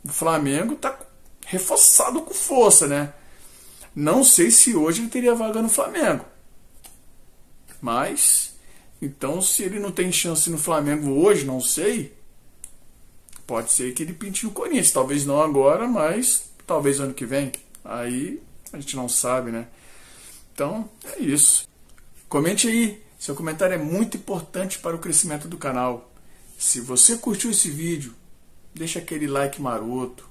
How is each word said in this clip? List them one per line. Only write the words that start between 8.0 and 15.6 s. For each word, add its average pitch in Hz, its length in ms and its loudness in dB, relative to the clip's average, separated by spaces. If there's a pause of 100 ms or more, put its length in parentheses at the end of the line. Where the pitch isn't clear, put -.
então, 143 420 -4
se - 200 0
ele 196 160 -6
não 202 140 -6
tem 185 180 -2
chance 170 380 0
no 165 100 -4
Flamengo 147 520 -2
hoje, 165 340 4
não 131 160 -4
sei, 202 560 -2 (1300)
pode 117 240 -4
ser 127 220 0
que 127 100 -6
ele 170 100 -8
pinte 196 320 -8
no 214 60 -4
Corinthians. 294 420 0
Talvez 139 340 0
não 143 160 2
agora, 151 440 4